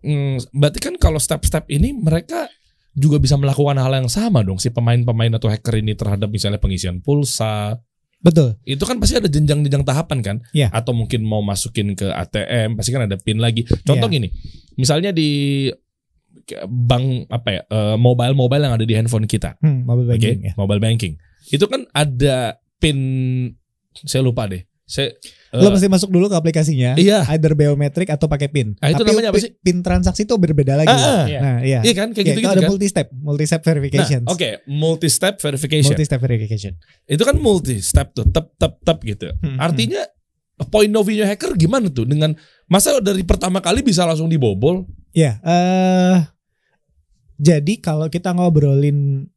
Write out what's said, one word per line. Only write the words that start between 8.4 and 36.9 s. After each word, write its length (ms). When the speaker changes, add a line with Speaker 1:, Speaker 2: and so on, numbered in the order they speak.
Speaker 1:
Itu 200
kan 140
pasti 180
ada 140
jenjang-jenjang 560
tahapan 360
kan? 160
Speaker 2:
Iya. 200
Speaker 1:
Atau 200
mungkin 320
mau 160
masukin 540
ke 160
A 160
T 160
M, 320
pasti 180
kan 140
ada 100
pin 220
lagi. 260
Contoh 280
Speaker 2:
Iya. 80
Speaker 1:
gini, 120
misalnya 380
di 560
bank 400
apa 220
ya, 140
eh, 320
mobile-mobile 680
yang 120
ada 100
di 100
handphone 320
kita. 320
Speaker 2:
Hmm, 240
mobile 240
Speaker 1:
Oke, 100
Speaker 2:
banking, 260
ya. 140
Speaker 1:
mobile 240
banking. 320
Itu 180
kan 240
ada 680
pin, 200
saya 280
lupa 240
deh. 160
Saya 280
Speaker 2:
Lo 140
Speaker 1:
Eh, 80
Speaker 2:
mesti 160
masuk 220
dulu 180
ke 80
aplikasinya, 600
Speaker 1:
iya. 340
Speaker 2:
either 240
biometric 560
atau 180
pakai 200
pin. 320
Speaker 1:
Ah, 120
itu 80
Speaker 2:
Tapi 120
Speaker 1:
namanya 200
apa 60
Speaker 2:
pi-, 80
Speaker 1:
sih? 100
Speaker 2:
pin 240
transaksi 440
itu 120
berbeda 400
lagi. 140
Speaker 1:
Ah, 80
ah. 280
Speaker 3:
Iya. 140
Speaker 2:
Nah, 220
iya. 200
Speaker 1:
Iya 140
kan, 160
kayak 100
Speaker 2:
Iya, 120
Speaker 1:
gitu-gitu 120
Speaker 2:
itu 60
ada 100
Speaker 1:
kan? 80
Speaker 2:
multi-step, 440
multi-step 500
verifications. 600
Speaker 1:
Nah, 80
oke, 160
multi-step 720
verification. 500
Speaker 2:
Multi-step 320
verification. 520